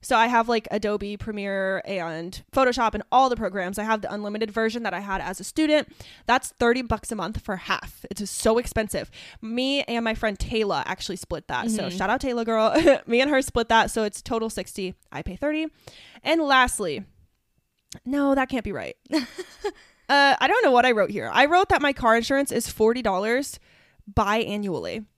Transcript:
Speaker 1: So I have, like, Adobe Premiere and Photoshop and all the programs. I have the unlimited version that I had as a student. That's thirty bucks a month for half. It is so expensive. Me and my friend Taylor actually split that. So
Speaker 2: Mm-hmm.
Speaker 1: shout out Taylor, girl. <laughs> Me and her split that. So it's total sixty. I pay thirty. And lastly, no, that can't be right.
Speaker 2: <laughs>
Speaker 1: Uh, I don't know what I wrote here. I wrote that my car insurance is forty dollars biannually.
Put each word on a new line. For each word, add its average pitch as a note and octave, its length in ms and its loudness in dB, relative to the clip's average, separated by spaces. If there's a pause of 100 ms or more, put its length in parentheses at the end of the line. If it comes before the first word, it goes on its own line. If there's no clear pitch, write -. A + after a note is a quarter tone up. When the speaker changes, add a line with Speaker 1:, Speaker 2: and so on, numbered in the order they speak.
Speaker 1:
So C4 140 0
I A3+ 100 6
have, A#3 240 2
like, A3+ 200 0
Adobe G#3 460 -4
Premiere G3 720 -4
and E3+ 560 -8 (100)
Photoshop B3 400 2
and G#3 180 -6
all C4 200 6
the A#3+ 60 -2
programs. G3 420 -4
I G#3 60 -4
have A3 180 -2
the - 100 -8
unlimited G#3 380 -4
version A3+ 320 -2
that G3+ 100 -4
I F3+ 80 -6
had G3 220 -6
as F#3 180 -8
a G3 40 -12
student. D4+ 440 2 (380)
That's B3 240 2
thirty A#3+ 320 2
bucks A3+ 280 -6
a A#3 40 -6
month G#3+ 260 -6
for G3 160 -6
half. - 540 -8
It G3+ 100 -10
is G3+ 80 -8
so A3 300 2
expensive. - 520 -4 (300)
Me B3+ 440 -2
and A#3 200 -4
my A3 100 0
friend G#3+ 240 -4
Taylor G#3 460 -2
actually - 320 -8
split - 320 -10
that. C#3+ 220 -4
So G#3+ 140 -2
Speaker 2:
Mm-hmm. F3 120 -6
Speaker 1:
shout F#3+ 140 -2
out C4 100 0
Taylor, A#3+ 240 -4
girl. A3 320 2 (260)
<laughs> - 40 -18
Me A#3+ 160 2
and C#4+ 80 2
her C4+ 100 4
split A#3 300 -2
that. A3+ 200 6
So A3+ 140 -2
it's - 160 -6
total A3+ 300 -4
sixty. F#3 440 -8 (160)
I - 120 -10
pay F#3 140 -10
thirty. D#4 320 -4 (540)
And E4 200 0
lastly, B3+ 640 0 (1000)
no, C#4 300 2
that C4 160 0
can't B3+ 140 -4
be G3+ 80 -6
right. G2 300 -10
Speaker 2:
<laughs> - 60 -20 (1000)
Speaker 1:
Uh, C#4 320 4
I C4 100 2
don't A4+ 140 2
know D4 80 4
what B3 140 6
I B3+ 80 4
wrote G#3 180 6
here. B2+ 220 -2
I C4 140 6
wrote F4+ 240 4
that E4+ 100 4
my C#4 140 2
car A3+ 200 4
insurance C4+ 380 0
is - 160 -2
forty A3+ 320 2
dollars A3 580 -2 (540)
biannually. G3+ 920 -2 (120)